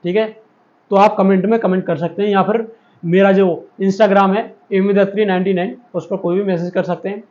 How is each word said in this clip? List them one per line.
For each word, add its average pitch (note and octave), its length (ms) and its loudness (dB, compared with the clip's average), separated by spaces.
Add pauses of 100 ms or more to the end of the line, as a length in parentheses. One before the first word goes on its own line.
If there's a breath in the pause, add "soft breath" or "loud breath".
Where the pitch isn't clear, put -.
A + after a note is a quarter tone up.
ठीक F3+ 120 -2
है, A3 100 0 (640)
तो G3 60 0
आप G#3+ 200 4
comment F#3+ 300 2
में A3+ 140 2
comment F#3 260 0
कर E3+ 100 -2
सकते F3 260 -6
हैं, G#3 80 0
या G3 120 2
फिर A3 240 -2 (360 soft breath)
मेरा F#3+ 300 4
जो F#3+ 140 4 (360)
Instagram G3 540 2
है A3 60 -2 (300)
एम G3 180 0
ए G3+ 40 2
दत्री G3+ 300 0
नाइंटी F#3 300 0
नाइन, F#3+ 220 -4 (180)
उस E3 120 -6
पर G3 120 -6
कोई F3 180 -2
भी G3 80 0
मैसेज F3 260 -2
कर F#3 140 -2
सकते F3 240 -6
हैं। G#3 220 -8